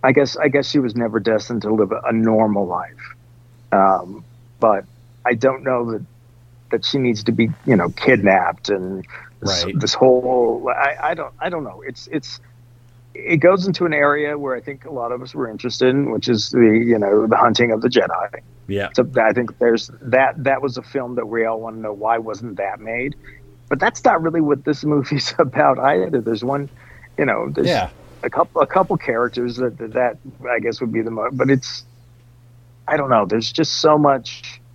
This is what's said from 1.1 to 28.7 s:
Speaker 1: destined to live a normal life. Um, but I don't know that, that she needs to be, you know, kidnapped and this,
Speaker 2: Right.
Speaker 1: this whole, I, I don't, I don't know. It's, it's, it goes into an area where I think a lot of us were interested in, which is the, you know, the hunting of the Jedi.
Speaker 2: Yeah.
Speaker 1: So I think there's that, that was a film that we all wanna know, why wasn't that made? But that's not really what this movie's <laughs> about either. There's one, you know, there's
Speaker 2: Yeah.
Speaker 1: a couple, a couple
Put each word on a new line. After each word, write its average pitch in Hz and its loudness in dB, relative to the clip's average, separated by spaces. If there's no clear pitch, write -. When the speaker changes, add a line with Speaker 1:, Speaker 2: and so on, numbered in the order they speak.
Speaker 1:
destined 107 -2
to 107 -2
live 107 2
a 120 -4
normal 110 2
life. - -10
Um, 95 2
but 104 2
I 123 2
don't 131 0
know 120 -2
that, 107 -8
that - -2
she - -2
needs 120 0
to 120 0
be, 113 2
you 123 4
know, 87 2
kidnapped 95 2
and 95 -4
this, 92 -4
Speaker 2:
Right. 95 -4
Speaker 1:
this - -2
whole, 127 2
I, 139 -2
I 170 -2
don't, 143 -10
I 165 -6
don't 170 -6
know. 92 -14
It's, 131 -14
it's, - -8
it - -2
goes 180 4
into 180 -2
an 156 0
area 147 2
where 139 -4
I 117 -10
think 123 -14
a 156 -14
lot 120 -6
of 123 -8
us 131 -18
were 127 -4
interested 120 0
in, 135 2
which 107 -4
is 113 0
the, 123 2
you 113 4
know, 104 4
the 110 4
hunting 117 2
of 110 0
the 127 0
Jedi. 92 -2
Speaker 2:
Yeah. 98 -4
Speaker 1:
So 123 2
I 110 4
think 117 -4
there's 117 0
that, 131 0
that 135 0
was 127 -6
a - -12
film 123 -8
that 117 -6
we 113 -2
all 113 -4
wanna 113 -12
know, 110 -8
why 107 0
wasn't 110 -10
that 98 -6
made? 117 -8
But 139 -2
that's - -2
not 208 4
really 165 0
what 147 2
this 147 -2
movie's 147 -2
<laughs> - -16
about 143 2
either. 156 0
There's 113 -4
one, 139 -4
you 151 0
know, 69 -2
there's 143 0
Speaker 2:
Yeah. 117 0
Speaker 1:
a - -4
couple, - 0
a 139 4
couple 190 0